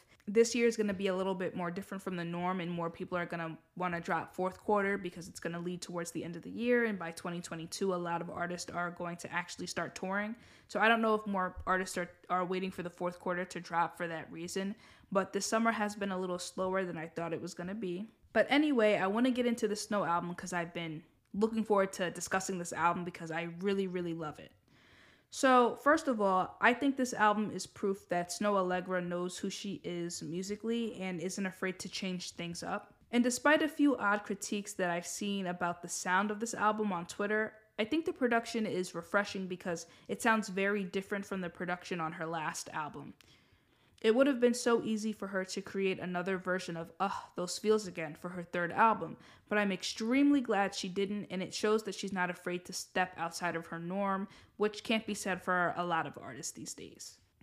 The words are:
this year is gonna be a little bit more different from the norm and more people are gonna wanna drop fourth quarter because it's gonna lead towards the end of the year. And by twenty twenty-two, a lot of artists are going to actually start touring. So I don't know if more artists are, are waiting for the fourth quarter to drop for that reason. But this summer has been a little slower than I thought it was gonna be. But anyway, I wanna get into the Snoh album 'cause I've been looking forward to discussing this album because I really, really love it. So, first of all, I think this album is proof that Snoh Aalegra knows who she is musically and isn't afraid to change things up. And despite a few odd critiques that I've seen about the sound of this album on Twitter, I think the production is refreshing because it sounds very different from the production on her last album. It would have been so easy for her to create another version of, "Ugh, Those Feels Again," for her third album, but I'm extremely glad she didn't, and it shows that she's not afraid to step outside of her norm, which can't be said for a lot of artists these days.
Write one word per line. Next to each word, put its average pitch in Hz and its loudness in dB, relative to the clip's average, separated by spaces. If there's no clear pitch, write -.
this 226 6
year 240 4
is 233 2
gonna 208 2
be 190 -2
a 185 2
little 190 0
bit 180 -4
more 175 -2
different 196 -8
from 185 -4
the 170 -4
norm 175 -2
and 170 -4
more 170 -2
people 180 -6
are 175 -2
gonna 165 -6
wanna 175 -2
drop 170 -2
fourth 185 -2
quarter 202 2
because 180 -8
it's - -14
gonna 170 -4
lead 175 -6
towards 175 -6
the - -6
end 170 -6
of 170 -12
the 180 -10
year. 240 4
And 208 0
by 170 -6
twenty 175 -6
twenty-two, 175 -2
a - -
lot 170 -2
of 175 -8
artists 175 -6
are 175 -2
going 175 -8
to - -12
actually 175 -6
start 170 -4
touring. 202 -2
So 196 -2
I 214 8
don't 226 6
know 220 4
if 214 0
more 185 0
artists 185 0
are, 175 -2
are 180 2
waiting 190 0
for 185 -6
the 175 -6
fourth 175 -4
quarter 180 -2
to 185 -8
drop 165 0
for 175 -4
that 160 -8
reason. 190 -6
But 190 0
this 196 -2
summer 226 2
has 208 0
been 202 -2
a 185 -2
little 180 -2
slower 185 -2
than 170 -4
I 160 -6
thought 165 -4
it 123 -2
was 180 -8
gonna 180 -6
be. 196 -6
But 220 8
anyway, 254 6
I 185 2
wanna 240 4
get 240 2
into 226 2
the 202 0
Snoh 208 0
album 175 0
'cause 185 -8
I've 175 -2
been 165 -6
looking 220 2
forward 196 4
to 175 -2
discussing 185 -2
this 175 -6
album 170 2
because 175 -8
I 170 -4
really, 196 2
really 175 -2
love 160 -8
it. 78 -18
So, 247 8
first 311 6
of 233 2
all, 185 2
I 233 8
think 269 2
this 247 0
album 208 4
is - -6
proof - -4
that 175 -2
Snoh 208 0
Aalegra 180 0
knows 180 -4
who 190 -4
she - -6
is 175 -6
musically 208 -4
and 185 -4
isn't 190 -4
afraid 185 -4
to 190 -8
change 180 -6
things 170 -8
up. 180 -6
And 240 6
despite 294 4
a 320 2
few 285 4
odd 208 2
critiques 202 -4
that 180 0
I've 175 -2
seen 202 -4
about 175 -2
the 175 -8
sound 190 2
of 208 -4
this 226 -6
album 214 2
on 175 -2
Twitter, 214 0
I 214 2
think 320 0
the 359 -2
production 233 2
is 180 -2
refreshing 196 -2
because 180 -6
it 196 -6
sounds 220 2
very 196 0
different 190 -4
from 190 -4
the 175 -4
production 180 -4
on 160 -2
her 170 -6
last 165 -4
album. 147 -8
It 220 6
would 269 8
have 254 2
been 240 6
so 233 4
easy 220 -2
for 202 -8
her 190 -2
to 190 -6
create 190 0
another 180 -2
version 180 -2
of, 165 -8
"Ugh, 190 0
Those 180 -4
Feels 214 4
Again," 170 -6
for 180 -8
her 180 -8
third 175 -2
album, 175 4
but 208 2
I'm 202 4
extremely 269 4
glad 196 2
she - -6
didn't, 196 -2
and 185 -2
it - -8
shows 220 2
that 190 -6
she's 196 -6
not 180 0
afraid 180 -4
to 180 -12
step - -2
outside 170 -2
of 165 -8
her 165 -8
norm, 190 -2
which 208 0
can't 220 0
be 214 -4
said 185 -4
for 180 2
a 175 -2
lot 160 0
of - -12
artists - -10
these - -12
days. - -16